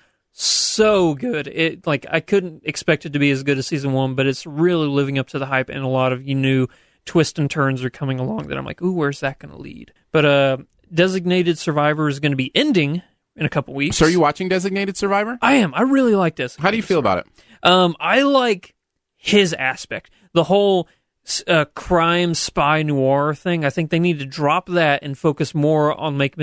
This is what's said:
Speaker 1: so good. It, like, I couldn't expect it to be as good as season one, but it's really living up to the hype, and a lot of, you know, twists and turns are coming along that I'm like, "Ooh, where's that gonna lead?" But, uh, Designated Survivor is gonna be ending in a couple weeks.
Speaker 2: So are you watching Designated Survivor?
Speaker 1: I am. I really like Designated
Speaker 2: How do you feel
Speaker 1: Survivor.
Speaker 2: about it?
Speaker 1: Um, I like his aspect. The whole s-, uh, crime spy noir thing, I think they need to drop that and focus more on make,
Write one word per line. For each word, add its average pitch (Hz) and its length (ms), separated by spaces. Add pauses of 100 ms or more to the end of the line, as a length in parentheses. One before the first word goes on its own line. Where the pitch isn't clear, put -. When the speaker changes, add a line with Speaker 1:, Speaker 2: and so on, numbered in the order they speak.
(320)
Speaker 1:
so 202 840
good. 151 340
It, 165 400
like, 143 200
I 165 120
couldn't 180 440
expect 151 400
it 143 100
to 147 40
be 143 140
as 135 100
good 139 160
as 131 80
season 139 280
one, 131 200
but 135 120
it's 135 200
really 160 400
living 139 320
up 131 120
to 143 100
the 135 60
hype, 131 240
and 135 120
a 135 60
lot 127 240
of, 127 120
you 135 120
know, 135 320 (360)
twists - 320
and 143 140
turns 135 320
are 127 80
coming 131 300
along 143 260
that 139 100
I'm 135 80
like, - 160
"Ooh, 180 120
where's 147 260
that 139 220
gonna 143 180
lead?" - 340 (200)
But, 156 120
uh, 139 320 (380)
Designated 180 640
Survivor 151 500
is 139 120
gonna 143 160
be 131 180
ending 180 480 (320)
in 160 100
a 143 40
couple 139 260
weeks. 139 220
Speaker 2:
So 160 100
are 160 40
you 180 100
watching 156 280
Designated 190 480
Survivor? 202 460
Speaker 1:
I 269 140
am. 180 180
I 170 80
really 262 320
like 180 220
Designated 131 260
Speaker 2:
How 180 80
do 214 60
you 220 80
feel 180 140
Speaker 1:
Survivor. 98 240
Speaker 2:
about - 100 (320)
it? - 40
Speaker 1:
Um, 180 300
I 190 240
like 254 540 (400)
his 202 380
aspect. - 560 (240)
The 165 100
whole 190 440 (380)
s-, - 200
uh, 160 180 (100)
crime 170 600
spy 156 480
noir 143 520
thing, 170 300
I 139 60
think 160 200
they 170 80
need 170 200
to 139 80
drop 151 420
that 165 340
and 139 140
focus 151 380
more 151 440
on 143 180
make, 139 260